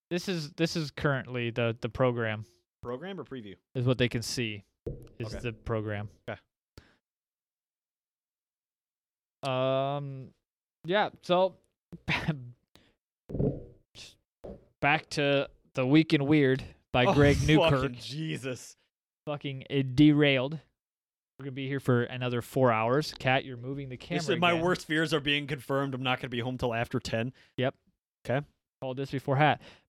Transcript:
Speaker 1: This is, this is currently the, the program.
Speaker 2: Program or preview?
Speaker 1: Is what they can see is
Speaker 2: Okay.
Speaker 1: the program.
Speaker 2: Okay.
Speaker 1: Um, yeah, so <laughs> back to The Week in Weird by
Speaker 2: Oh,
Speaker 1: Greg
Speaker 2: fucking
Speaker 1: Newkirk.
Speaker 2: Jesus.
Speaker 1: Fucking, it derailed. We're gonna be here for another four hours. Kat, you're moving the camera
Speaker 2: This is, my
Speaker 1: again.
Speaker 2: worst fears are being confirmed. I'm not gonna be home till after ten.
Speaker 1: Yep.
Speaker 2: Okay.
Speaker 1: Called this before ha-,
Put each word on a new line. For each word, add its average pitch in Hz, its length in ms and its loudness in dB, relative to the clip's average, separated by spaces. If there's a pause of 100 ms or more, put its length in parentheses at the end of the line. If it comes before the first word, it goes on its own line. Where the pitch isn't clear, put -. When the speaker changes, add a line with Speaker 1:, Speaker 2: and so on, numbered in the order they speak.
(120)
Speaker 1:
This 196 180 -4
is, 165 240 -4
this 165 240 -2
is 151 140 -4
currently 123 600 -4
the, 117 300 0
the 120 100 -4
program. 113 560 -2 (360)
Speaker 2:
Program 156 380 -10
or 127 40 -12
preview? 107 320 -14 (180)
Speaker 1:
Is 123 100 -2
what 123 140 2
they 123 100 4
can 117 140 -4
see 107 420 -6 (540)
is 110 160 -10
Speaker 2:
Okay. 98 80 -10
Speaker 1:
the 120 100 -6
program. 107 560 -6 (200)
Speaker 2:
Okay. 104 120 -10 (3000)
Speaker 1:
Um, 135 840 -2 (580)
yeah, 185 240 0 (120)
so 180 340 2 (520)
<laughs> - 80 0 (2750)
back 147 300 2
to 143 380 0 (260)
The 131 120 0
Week 156 280 6
in 143 120 2
Weird 139 360 4 (300)
by 123 140 4
Speaker 2:
Oh, - 80 4
Speaker 1:
Greg 143 220 6
Speaker 2:
fucking 147 180 4
Speaker 1:
Newkirk. 143 380 4
Speaker 2:
Jesus. 127 840 -10 (500)
Speaker 1:
Fucking, 139 440 -8
it 135 240 0
derailed. 147 640 6 (800)
We're 135 60 -12
gonna 139 80 -10
be 131 160 -8
here 139 120 -4
for 123 220 4
another 123 400 -4
four 131 280 2
hours. 117 480 2
Kat, 131 280 2
you're 131 100 -12
moving 135 320 -10
the 123 80 -10
camera 175 240 -6
Speaker 2:
This 156 80 -4
is, 165 100 0
my 175 140 4
Speaker 1:
again. 165 100 0
Speaker 2:
worst 180 240 0
fears 160 280 0
are 147 60 0
being 143 260 -2
confirmed. 135 480 -4
I'm 127 80 -6
not 127 180 0
gonna 135 80 -8
be 120 120 -4
home 127 180 -4
till 120 160 -2
after 120 260 -2
ten. 117 320 -4 (240)
Speaker 1:
Yep. 127 180 -2 (520)
Speaker 2:
Okay. 139 180 -2 (380)
Speaker 1:
Called 131 160 -6
this 139 120 -6
before 139 260 -2
ha-, 139 200 4 (320)